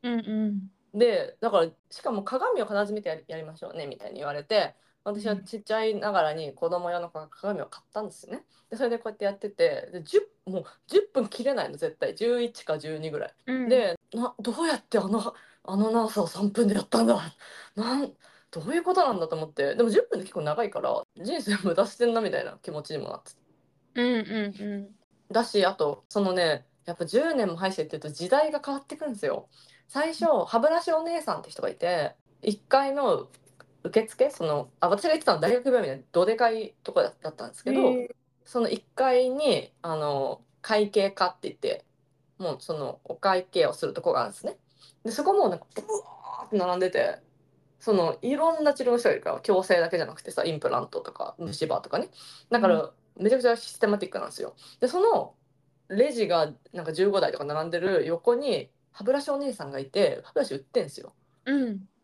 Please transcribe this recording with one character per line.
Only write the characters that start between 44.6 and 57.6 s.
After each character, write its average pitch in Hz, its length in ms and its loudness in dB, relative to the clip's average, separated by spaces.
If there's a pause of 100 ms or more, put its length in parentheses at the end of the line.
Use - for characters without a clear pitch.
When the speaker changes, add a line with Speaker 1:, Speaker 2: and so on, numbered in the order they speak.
Speaker 2:
で、 226 80 -6
そ 285 120 -4
こ 392 100 4
も 370 160 4
な 175 60 -2
ん 160 40 -10
か - 160 -20
ブ - 60 -10
ワ - 600 -10
ー - 40 -14
っ - 20 -20
て 214 80 0
並 180 180 2
ん 185 40 -2
で 185 100 2
て、 - 300 0 (600)
そ 220 140 2
の、 170 280 2
い 247 140 0
ろ 320 240 2
ん 302 40 0
な 285 100 6
治 269 100 -4
療 247 80 4
の 240 60 4
人 233 120 4
が 147 40 4
い - 60 0
る - 40 -18
か - 80 -2
ら、 - 80 -4
矯 190 240 4
正 180 160 4
だ 165 100 2
け 180 80 -2
じ 160 60 0
ゃ - 20 -4
な - 80 -12
く - 80 -18
て - 100 -12
さ、 - 120 -2
イ 165 80 0
ン 156 80 -4
プ - 80 -2
ラ 123 140 2
ン - 80 -10
ト - 100 -6
と - 140 -12
か、 - 240 -10
虫 160 300 -6
歯 - 120 0
と - 100 -16
か - 100 -2
ね。 - 100 -6 (400)
だ 240 100 4
か 208 80 4
ら、 165 140 6
Speaker 1:
う - 40 -2 (340)
ん。 175 40 -4
Speaker 2:
め 208 60 6
ち 233 40 6
ゃ 269 40 4
く 254 40 0
ち 240 80 6
ゃ 233 60 4
シ - 180 -14
ス - 60 -18
テ 220 80 2
マ 208 100 2
テ 202 80 -4
ィ 180 40 -10
ッ - 20 -20
ク - 80 -6
な - 60 -6
ん - 40 -8
で - 60 -18
す - 60 -10
よ。 - 140 -10 (240)
で、 247 80 2
そ 294 140 0
の 415 340 2 (540)
レ 240 220 4
ジ 233 160 0
が 160 260 2 (180)
な 175 120 -10
ん - 20 -8
か 160 80 -6
十 185 160 4
五 202 100 2
台 156 120 2
と - 60 -6
か 147 60 -6
並 151 240 -4